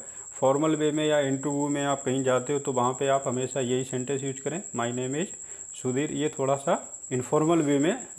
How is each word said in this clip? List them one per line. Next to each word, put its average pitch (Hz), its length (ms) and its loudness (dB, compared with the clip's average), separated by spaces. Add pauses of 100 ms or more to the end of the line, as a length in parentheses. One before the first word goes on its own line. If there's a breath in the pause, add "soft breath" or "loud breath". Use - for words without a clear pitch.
(320 loud breath)
फॉर्मल 147 440 4
वे 151 160 2
में 156 140 2
या 151 140 4
इंटरव्यू 143 480 0
में 143 160 0
आप 143 180 0
कहीं 131 220 0
जाते 127 280 2
हो 147 60 2
तो 143 140 -4
वहाँ 123 200 2
पे 139 140 -2
आप 135 200 2
हमेशा 127 340 -2
यही 127 240 0
sentence 131 380 -4
use 135 180 -6
करें, 156 220 -4 (140)
"My 120 120 0 (100)
name 127 240 -2
is 208 40 -4 (560 loud breath)
Sudhir।" 127 300 0
ये 143 160 0
थोड़ा 139 280 0
सा - 440 -2 (120)
informal 151 500 4
वे 143 160 4
में 170 300 0 (100)